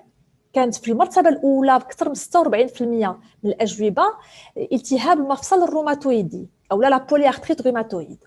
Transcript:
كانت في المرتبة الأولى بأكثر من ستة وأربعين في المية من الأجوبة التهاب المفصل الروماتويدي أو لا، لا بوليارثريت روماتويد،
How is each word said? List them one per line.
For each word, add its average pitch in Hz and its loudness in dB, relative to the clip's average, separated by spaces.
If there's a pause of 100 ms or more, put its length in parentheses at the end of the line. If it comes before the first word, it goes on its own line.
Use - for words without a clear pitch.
(520)
كانت 247 0
في - -6
المرتبة 349 2
الأولى 269 2
بأكثر 311 -4
من 285 -6
ستة - -2
وأربعين 240 2
في 240 -14
المية 226 -2 (240)
من 202 -2
الأجوبة 208 -2 (720)
التهاب 262 0
المفصل 277 0
الروماتويدي 277 -2 (240)
أو 202 2
لا، 269 4
لا 262 4
بوليارثريت 277 0
روماتويد، 220 -4